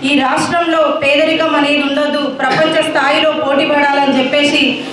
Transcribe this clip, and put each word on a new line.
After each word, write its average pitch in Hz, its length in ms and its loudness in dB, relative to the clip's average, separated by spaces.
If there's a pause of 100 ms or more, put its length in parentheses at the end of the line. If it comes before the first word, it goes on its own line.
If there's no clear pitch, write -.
ఈ 277 140 2
రాష్ట్రంలో 320 840 0
పేదరికం 294 520 2
అనేది 285 260 0
ఉండొద్దు, 285 360 -2
ప్రపంచ 285 540 -2
స్థాయిలో 311 600 0
పోటీ 285 320 0
పడాలని 285 540 2
చెప్పేసి 294 640 0 (120)